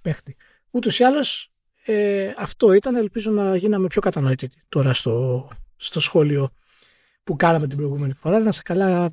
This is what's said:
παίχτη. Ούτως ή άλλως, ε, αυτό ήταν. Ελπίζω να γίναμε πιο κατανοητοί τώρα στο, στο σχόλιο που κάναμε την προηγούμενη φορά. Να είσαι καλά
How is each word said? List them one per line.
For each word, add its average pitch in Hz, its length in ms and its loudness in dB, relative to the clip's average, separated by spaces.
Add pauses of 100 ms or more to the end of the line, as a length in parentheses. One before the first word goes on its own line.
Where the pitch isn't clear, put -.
παίχτη. - 340 -8 (360)
Ούτως 247 280 -2
ή 240 40 4
άλλως, 269 480 0 (340)
ε, 202 520 -2
αυτό 208 360 2
ήταν. 240 220 4
Ελπίζω 220 360 -2
να 196 240 2
γίναμε 190 320 0
πιο 185 140 -2
κατανοητοί 135 500 -2 (180)
τώρα 135 240 2
στο, 123 540 -2 (280)
στο - 240 -8
σχόλιο 147 500 2 (760)
που 165 120 -6
κάναμε 160 320 2
την 139 100 -8
προηγούμενη 143 360 -4
φορά. 175 260 0
Να 214 100 2
είσαι - 120 -4
καλά 175 520 0